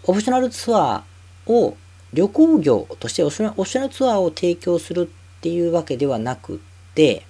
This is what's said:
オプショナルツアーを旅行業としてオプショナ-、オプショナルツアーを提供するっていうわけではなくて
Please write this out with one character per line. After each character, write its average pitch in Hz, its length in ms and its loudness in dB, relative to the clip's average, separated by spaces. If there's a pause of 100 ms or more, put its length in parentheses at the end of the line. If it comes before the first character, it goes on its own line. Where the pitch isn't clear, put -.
オ 180 100 2
プ 208 60 0
シ 214 80 -4
ョ - 20 0
ナ 254 100 2
ル 254 100 -2
ツ - 240 -4
ア 139 300 0 (420)
ー 220 60 0
を 220 240 2 (360)
旅 180 160 2
行 320 300 4
業 135 280 2 (140)
と 151 80 -8
し - 60 -10
て 180 80 0
オ 147 80 2
プ - 60 -12
シ 214 60 -2
ョ 220 40 0
ナ-、 214 100 -6
オ 190 80 -2
プ - 40 -6
シ 254 100 -4
ョ - 20 0
ナ 269 80 -4
ル 269 40 -8
ツ 262 160 0
ア 220 80 2
ー - 20 2
を 180 120 2
提 175 260 -2
供 175 220 0
す 170 140 -8
る 170 160 -2
っ - 320 -20
て 170 80 -4
い 170 180 -2
う 165 60 0
わ 160 120 0
け 135 120 -6
で 143 100 -2
は 127 120 -2
な 123 180 -4
く - 240 -14 (340)
て 139 360 2